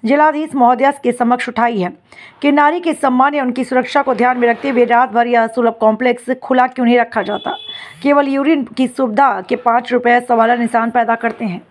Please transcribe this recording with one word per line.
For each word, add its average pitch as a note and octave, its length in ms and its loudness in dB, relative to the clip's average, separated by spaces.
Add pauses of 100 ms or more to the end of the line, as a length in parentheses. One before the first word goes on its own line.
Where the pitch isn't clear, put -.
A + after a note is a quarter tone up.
जिलाधीश D4+ 500 0
महोदया B3+ 360 2
के A#3+ 220 -4
समक्ष B3 360 -2
उठाई A#3 300 -2
है F3+ 140 -4 (500)
कि C#4+ 100 2
नारी D4 280 2
के E4 140 -2
सम्मान C4+ 400 0
या C#4+ 80 -2
उनकी B3 220 -4
सुरक्षा B3+ 380 -2
को C4+ 120 -2
ध्यान B3 240 0
में A#3+ 100 2
रखते A#3 200 -2
हुए B3 160 2
रात A#3+ 280 2
भर A#3 140 2
यह A#3 200 2
सुलभ A3+ 340 -2
कॉम्प्लेक्स A#3+ 640 0
खुला B3+ 240 2
क्यों B3+ 200 -2
नहीं A#3+ 120 4
रखा A#3+ 240 -2
जाता? - 340 -6 (460)
केवल C#4+ 260 2
यूरिन C#4 360 0
की B3+ 220 -2
सुविधा B3 640 0
के A#3+ 80 -2
पाँच A#3+ 360 0
रुपए A#3+ 280 2
सवाल A#3 300 0
निशान A#3 400 0
पैदा A#3 240 0
करते A#3 300 -6
हैं। F#3+ 260 -8